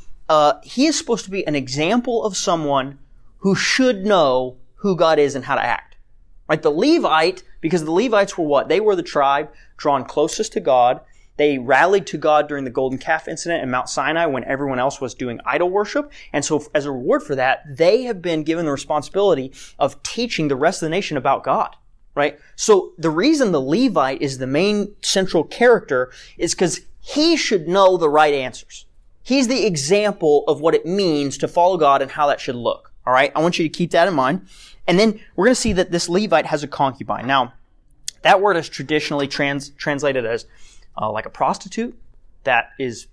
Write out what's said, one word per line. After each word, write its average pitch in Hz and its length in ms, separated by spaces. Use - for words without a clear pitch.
uh, 151 340
he 262 240
is 311 120
supposed - 260
to 190 60
be 190 160
an 151 100
example 170 680
of 202 120
someone 139 640
who 190 160
should 247 500
know 131 540
who 196 180
God 160 240
is 143 160
and 131 120
how 143 80
to 110 100
act, - 320
right? 156 140
The 156 100
Levite, 185 720
because 160 240
the 156 60
Levites 202 460
were 170 80
what? 139 240
They 170 120
were 214 140
the 175 80
tribe 143 480
drawn 139 280
closest 156 480
to 220 80
God. 127 400
They 147 220
rallied 143 500
to 165 100
God 151 280
during 143 160
the 131 80
golden 131 260
calf 160 300
incident 170 340
in 131 100
Mount 127 180
Sinai 156 380
when 139 180
everyone 135 340
else 135 220
was 127 140
doing 123 300
idol 160 240
worship. 208 440
And 147 120
so 147 280
as 143 140
a 143 60
reward 151 320
for - 100
that, 131 320
they 165 360
have 226 200
been 160 220
given 160 220
the 151 40
responsibility 147 800
of 139 240
teaching 233 420
the 139 80
rest 156 260
of 170 60
the 156 40
nation 170 260
about 135 260
God, 170 320
right? 143 240
So - 440
the 160 120
reason 247 400
the 156 100
Levite 147 600
is 135 160
the 131 80
main 196 560
central 185 400
character 147 720
is 170 160
'cause - 280
he 320 360
should 190 300
know 185 300
the 165 120
right 151 240
answers. - 540
He's 262 240
the 233 180
example 170 800
of 143 140
what 156 160
it 147 100
means 160 520
to 151 100
follow 180 300
God 139 220
and 135 120
how 151 160
that 135 120
should 135 140
look, - 380
all 123 80
right? 135 220
I 151 60
want 170 180
you 175 60
to 147 120
keep 175 140
that 175 160
in 190 80
mind. 135 320
And 180 140
then 214 180
we're 180 120
gonna 247 100
see 220 160
that 170 180
this 170 180
Levite 170 380
has 156 160
a 143 60
concubine. 113 580
Now, 131 280
that 185 180
word 196 160
is 160 140
traditionally 151 560
trans-, 139 440
translated 139 540
as, 113 220
uh, 110 100
like 107 160
a - 40
prostitute 190 640
that 120 340
is 123 340